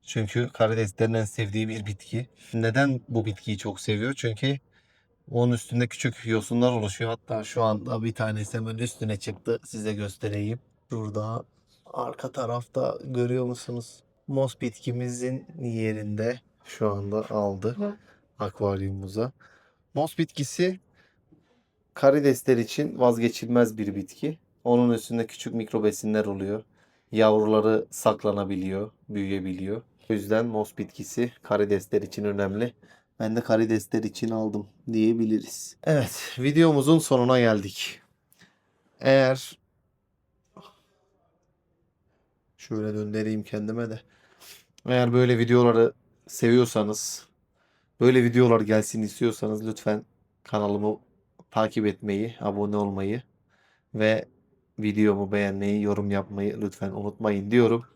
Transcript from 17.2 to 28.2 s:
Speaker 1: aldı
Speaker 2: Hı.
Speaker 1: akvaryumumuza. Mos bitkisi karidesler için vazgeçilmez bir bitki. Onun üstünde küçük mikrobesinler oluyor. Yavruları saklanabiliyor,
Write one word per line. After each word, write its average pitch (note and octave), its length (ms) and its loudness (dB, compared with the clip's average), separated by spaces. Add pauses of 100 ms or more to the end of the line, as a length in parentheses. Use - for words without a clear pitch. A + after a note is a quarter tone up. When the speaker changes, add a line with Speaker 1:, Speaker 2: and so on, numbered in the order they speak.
Speaker 1:
aldı G#2 480 -2
Speaker 2:
Hı. G#2 200 -4 (420)
Speaker 1:
akvaryumumuza. G2 920 -4 (640)
Mos D3+ 240 -2
bitkisi F3 640 -2 (1200)
karidesler C3+ 580 4
için B2 420 -4
vazgeçilmez A#2 800 2
bir G2+ 180 -4
bitki. C3+ 420 -8 (260)
Onun A#2+ 300 4
üstünde A#2 340 -4
küçük - 260 -12
mikrobesinler G#2+ 720 -2
oluyor. G2 380 -6 (480)
Yavruları G#2+ 800 4
saklanabiliyor, G2 1000 -2 (180)